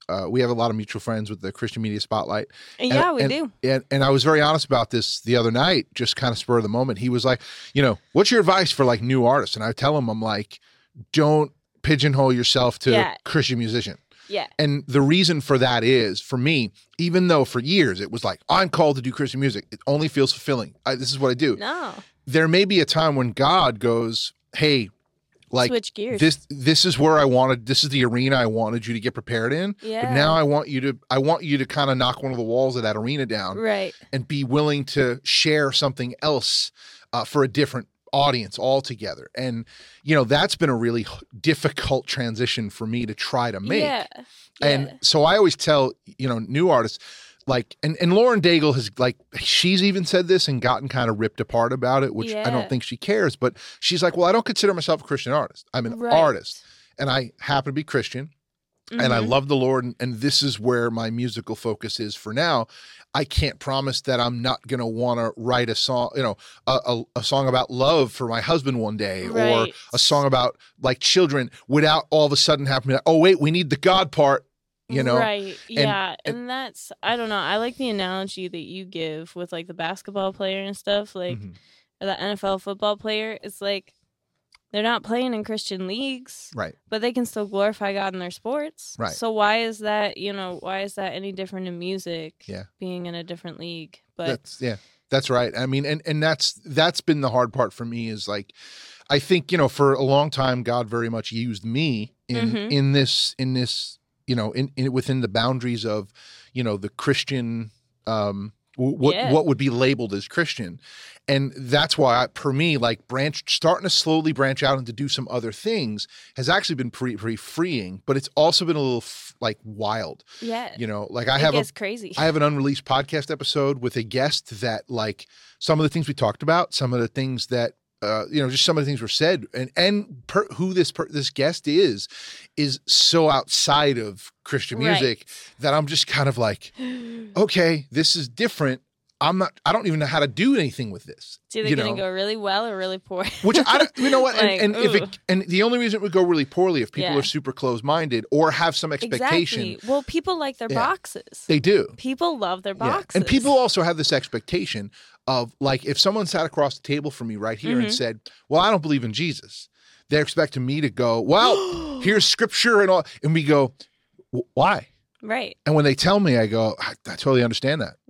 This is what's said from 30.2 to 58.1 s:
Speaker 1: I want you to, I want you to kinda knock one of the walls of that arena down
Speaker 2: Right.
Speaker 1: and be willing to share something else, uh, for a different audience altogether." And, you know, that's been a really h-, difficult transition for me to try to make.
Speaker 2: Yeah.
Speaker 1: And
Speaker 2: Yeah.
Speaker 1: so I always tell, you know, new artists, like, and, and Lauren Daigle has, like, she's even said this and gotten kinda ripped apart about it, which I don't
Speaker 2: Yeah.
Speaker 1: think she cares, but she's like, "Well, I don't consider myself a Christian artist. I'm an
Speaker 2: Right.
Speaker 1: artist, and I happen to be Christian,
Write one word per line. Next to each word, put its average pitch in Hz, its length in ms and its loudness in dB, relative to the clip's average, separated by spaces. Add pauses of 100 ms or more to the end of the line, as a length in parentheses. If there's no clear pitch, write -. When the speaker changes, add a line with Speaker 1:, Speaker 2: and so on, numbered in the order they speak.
Speaker 1:
I 160 100 4
want 147 240 0
you 135 120 -4
to, 131 180 -2 (120)
I 131 80 2
want 151 260 2
you 143 140 0
to 131 80 -2
kinda 139 280 0
knock 127 280 -2
one 131 100 -4
of 120 60 -4
the 117 60 -4
walls 127 300 0
of 120 100 -2
that 107 120 0
arena 127 300 -4
down 101 320 -6
Speaker 2:
Right. 208 340 -2 (220)
Speaker 1:
and 131 120 -4
be 139 180 -4
willing 143 420 0
to 127 380 0
share 151 480 2
something 131 500 -2
else, - 500 -2 (400)
uh, 117 120 -2
for 147 200 0
a 131 40 2
different 139 400 -2 (260)
audience 131 440 0
altogether." 110 760 -4
And, 117 320 -6 (380)
you 151 100 2
know, 139 100 6
that's 147 320 2
been 156 140 2
a 123 60 2
really 117 260 0
h-, - 60 -12 (300)
difficult - 680 -2
transition 117 640 -4
for - 160 -10
me 120 180 -4
to 107 100 -8
try 120 360 -2
to 95 100 -8
make. 165 220 -2
Speaker 2:
Yeah. 269 240 -2 (560)
Speaker 1:
And 143 240 2
Speaker 2:
Yeah. - 60 -16 (100)
Speaker 1:
so 151 220 4
I 175 120 6
always 190 200 6
tell, 143 360 2 (260)
you 131 100 -2
know, 120 100 -2
new 135 320 0
artists, 113 280 2 (500)
like, 123 340 -2
and, 151 180 -2
and 175 140 4
Lauren 226 260 6
Daigle 156 360 4
has, 113 120 -2 (100)
like, 127 180 2 (200)
she's 180 460 2
even 196 220 2
said 180 240 2
this 185 180 4
and 131 160 -2
gotten 123 260 0
kinda 123 220 0
ripped 107 300 -2
apart 117 320 0
about 131 320 2
it, 120 100 -4
which 113 220 -6
I 214 140 -4
don't 127 120 0
Speaker 2:
Yeah. - 60 -8
Speaker 1:
think 127 160 -4
she 120 120 -10
cares, 196 380 0
but 123 200 -2 (260)
she's 175 200 0
like, 180 160 2
"Well, 175 120 4
I 190 40 4
don't 226 120 2
consider 202 300 2
myself 160 260 -2
a - 40 -20
Christian 135 280 -4
artist. - 420 -4
I'm 123 120 -2
an 117 120 -8
Speaker 2:
Right. 131 140 -2
Speaker 1:
artist, 151 500 2 (380)
and 139 100 -2
I 127 300 -2
happen 139 300 -2
to - 20 -6
be 151 100 -4
Christian, 139 480 -4 (640)